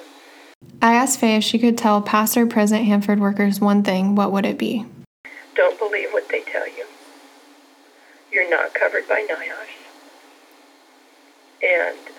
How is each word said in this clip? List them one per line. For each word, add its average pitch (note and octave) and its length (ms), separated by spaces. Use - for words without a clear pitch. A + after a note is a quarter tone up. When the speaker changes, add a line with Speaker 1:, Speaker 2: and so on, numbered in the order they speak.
Speaker 1:
I A3+ 120
asked B3+ 260
Faye A3 180
if G#3+ 60
she - 160
could A#3 180
tell G#3 240
past G#3+ 360
or A#3 80
present A3 400
Hanford G#3 340
workers G3+ 400
one G3+ 240
thing, G3 320
what G3+ 160
would G3 140
it G3+ 120
be? A3+ 280
Speaker 2:
Don't F3+ 240
believe - 320
what - 180
they - 120
tell - 260
you. - 180
You're F3+ 180
not - 240
covered - 340
by G#3 200
niosh. - 480
And, F3 400